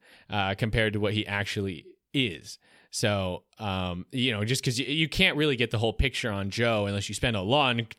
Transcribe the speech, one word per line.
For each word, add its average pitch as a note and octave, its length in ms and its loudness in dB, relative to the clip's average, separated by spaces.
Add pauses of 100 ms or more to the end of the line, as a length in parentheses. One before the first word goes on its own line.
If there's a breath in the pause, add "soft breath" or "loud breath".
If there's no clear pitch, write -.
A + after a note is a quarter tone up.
(300 soft breath)
uh, G2 240 0
compared A2+ 380 2
to G#2 80 -2
what G2+ 140 0
he G#2+ 120 0
actually G2 600 -4 (280)
is. G#2+ 440 -2 (340 soft breath)
So, G2 500 0 (160)
um, F#2 540 -4
you B2+ 180 0
know, G#2 140 -2
just B2 200 0
'cause B2 140 0
y-, C#3 80 -2
you D#3 220 0
can't F#3 280 2
really D3 200 2
get A#2 160 0
the A#2 60 2
whole A2 140 2
picture B2+ 380 0
on G2 200 -2
Joe A2 360 2
unless G2+ 220 -2
you G#2 80 -6
spend A#2+ 200 0
a G2 60 0
long, A#2+ 460 2 (100)